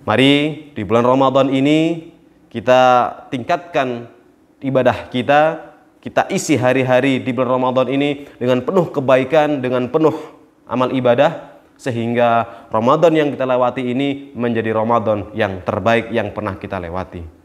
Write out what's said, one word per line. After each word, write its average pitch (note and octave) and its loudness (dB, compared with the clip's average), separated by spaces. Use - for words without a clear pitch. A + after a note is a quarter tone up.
Mari C#3+ 2
di G#2+ -8
bulan A2+ 2
Ramadan C3+ 2
ini D#3 0
kita B2+ 2
tingkatkan B2+ -4
ibadah B2+ 0
kita, D3+ 0
kita - -2
isi F#3 -2
hari-hari B2+ 2
di B2 -4
bulan B2 0
Ramadan B2+ 0
ini C#3 -4
dengan B2 0
penuh E3+ -2
kebaikan, C3+ 0
dengan B2 -2
penuh D#3 2
amal B2+ -2
ibadah, B2+ 0
sehingga A#2 -2
Ramadan D3+ 2
yang D#3 0
kita B2+ -4
lewati B2+ -2
ini C#3 -4
menjadi A2+ -2
Ramadan G#2+ -2
yang G2+ -4
terbaik A2 -2
yang G#2+ -4
pernah G2 -8
kita G2 -10
lewati. F2 -10